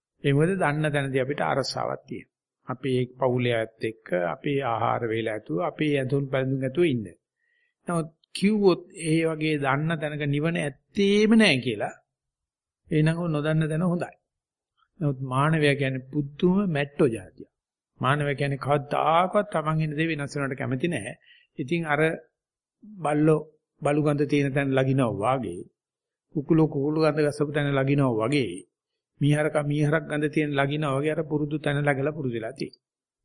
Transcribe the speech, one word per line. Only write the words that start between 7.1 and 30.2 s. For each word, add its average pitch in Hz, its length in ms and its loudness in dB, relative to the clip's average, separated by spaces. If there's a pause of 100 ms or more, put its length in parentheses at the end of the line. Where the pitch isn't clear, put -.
නමුත් 165 220 -2 (200)
කිව්වොත් 202 520 4 (200)
ඒ 160 220 2
වගේ 156 340 0
දන්න 143 400 0
තැනක 147 280 -6
නිවන 147 320 0
ඇත්තේම 202 760 2
නෑ 202 240 6
කියලා, 117 360 -4 (920)
එනං 156 220 2 (180)
නොදන්න 156 360 0
තැන 156 200 -2
හොඳයි. 170 320 -2 (840)
නමුත් 143 260 -2
මානවයා 143 500 2
කියන්නේ 131 320 -4
පුදුම 147 500 0 (120)
මැට්ටෝ 143 400 2
ජාතියක්. - 400 -8 (520)
මානවයා 143 340 0
කියන්නේ 139 240 -2
කවදාකවත් 151 880 2
Taman 156 340 -2
ඉන්න 151 120 -2
දේ 160 140 -2
වෙනස් 143 260 -6
වෙනවට 135 240 -4
කැමති 131 300 -2
නෑ. 127 260 -6 (460)
ඉතින් 165 240 -2
අර 151 180 0 (960)
බල්ලෝ 151 420 2 (420)
බලු 147 200 2
ගඳ 147 220 2
තියෙන 143 300 0
තැන 139 180 0
ලගිනවා 131 640 2
වගේ, 98 260 -6 (720)
කුකුලෝ 156 320 2
කුකුළු 143 320 -2
ගඳ 156 220 2
ගසපු 147 300 0
තැන 143 200 0
ලගිනවා 135 460 2
වගේ, 117 340 0 (720)
මීහරක 147 400 2
මීහරක් 147 440 0
ගඳ 151 240 -2